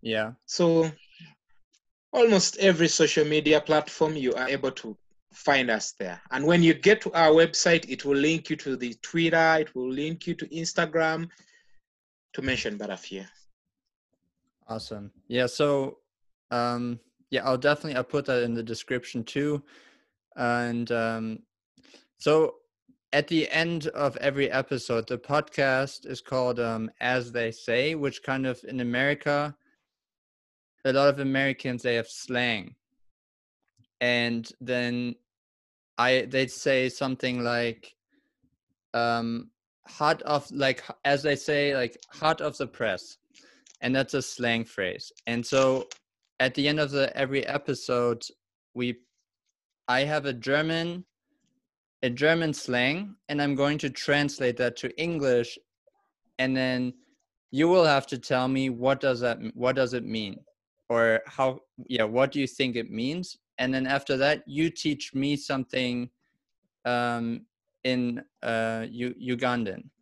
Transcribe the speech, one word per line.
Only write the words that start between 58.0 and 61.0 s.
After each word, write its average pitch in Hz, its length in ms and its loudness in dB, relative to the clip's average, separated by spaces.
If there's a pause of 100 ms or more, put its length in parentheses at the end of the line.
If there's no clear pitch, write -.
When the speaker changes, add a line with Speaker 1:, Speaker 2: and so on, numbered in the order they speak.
Speaker 1:
to 131 100 -6
tell 127 300 0
me, 131 220 0
what 127 300 0
does 127 200 0
that, 120 180 0 (160)
what 123 220 0
does 127 180 0
it 117 100 -4
mean? 107 340 -6 (500)
Or 117 380 4